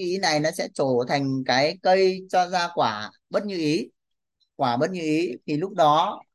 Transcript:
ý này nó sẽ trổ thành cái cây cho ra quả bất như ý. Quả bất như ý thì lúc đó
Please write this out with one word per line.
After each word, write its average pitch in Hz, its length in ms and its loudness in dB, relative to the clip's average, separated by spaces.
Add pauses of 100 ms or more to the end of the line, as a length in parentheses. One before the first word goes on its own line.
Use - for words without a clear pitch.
ý 180 120 -2
này 165 220 0
nó 151 120 0
sẽ - 220 -6
trổ 131 340 0
thành 135 380 -2
cái 139 380 0
cây 185 460 2
cho 180 200 2
ra 175 260 -2
quả 107 360 -2 (180)
bất 202 160 -2
như 196 120 -6
ý. 160 320 0 (680)
Quả 123 220 0
bất 160 140 0
như 185 100 -6
ý 156 300 0 (160)
thì 151 100 -2
lúc 196 160 -4
đó 170 480 4 (140)